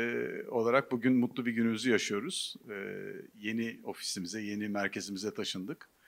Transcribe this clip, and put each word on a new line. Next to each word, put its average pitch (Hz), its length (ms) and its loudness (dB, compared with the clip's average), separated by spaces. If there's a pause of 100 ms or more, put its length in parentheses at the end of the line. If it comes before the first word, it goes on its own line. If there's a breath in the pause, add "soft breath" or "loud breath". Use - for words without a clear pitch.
(480)
olarak 120 440 4
bugün 127 240 6
mutlu 120 300 2
bir 120 60 0
günümüzü 113 380 4
yaşıyoruz. 107 640 2 (160)
E, 104 40 -8 (640)
yeni 113 460 -4
ofisimize, 98 580 -6
yeni 104 260 -2
merkezimize 101 680 -2
taşındık. 98 540 -6 (200 loud breath)